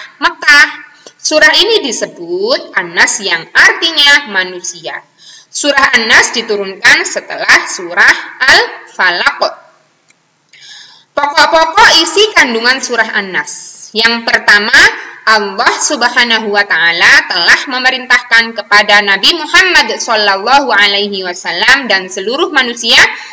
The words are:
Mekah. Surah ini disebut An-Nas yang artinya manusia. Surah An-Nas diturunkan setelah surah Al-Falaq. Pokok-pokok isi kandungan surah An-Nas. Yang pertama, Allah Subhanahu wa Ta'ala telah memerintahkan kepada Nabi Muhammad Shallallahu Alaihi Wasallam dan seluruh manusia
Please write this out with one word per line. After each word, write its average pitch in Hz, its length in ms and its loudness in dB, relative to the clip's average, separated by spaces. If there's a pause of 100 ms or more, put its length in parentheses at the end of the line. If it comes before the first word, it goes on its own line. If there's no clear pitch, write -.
(240)
Mekah. 302 640 0 (340)
Surah 311 320 2
ini 359 320 0
disebut 202 880 -4
An-Nas 180 480 -2
yang 170 320 -4
artinya 302 800 2
manusia. 180 640 -6 (480)
Surah 269 480 0
An-Nas 240 400 2
diturunkan 208 720 -2
setelah - 640 -2
surah - 720 -2
Al-Falaq. 254 960 0 (1800)
Pokok-pokok 320 760 2 (120)
isi 381 320 2
kandungan 254 480 0
surah 226 320 -2
An-Nas. - 800 -8
Yang 233 320 -2
pertama, 226 480 2 (480)
Allah 214 560 0
Subhanahu 240 720 0
wa 202 160 0
Ta'ala 185 640 2
telah 202 400 0
memerintahkan 240 880 0
kepada 208 480 2
Nabi 247 320 0
Muhammad 311 640 2
Shallallahu 220 720 2
Alaihi 202 480 0
Wasallam 196 640 -2
dan 190 240 -2
seluruh 247 400 -4
manusia 240 480 0 (340)